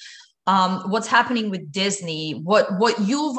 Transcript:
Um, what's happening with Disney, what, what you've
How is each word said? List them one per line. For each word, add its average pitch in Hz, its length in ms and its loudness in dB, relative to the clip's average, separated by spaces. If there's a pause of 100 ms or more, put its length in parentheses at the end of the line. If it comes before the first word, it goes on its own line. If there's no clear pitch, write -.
(480)
Um, 185 420 2
what's 214 180 -2
happening 233 440 2
with 156 200 -8
Disney, 165 600 -4
what, 185 480 2
what 233 220 2
you've 269 380 0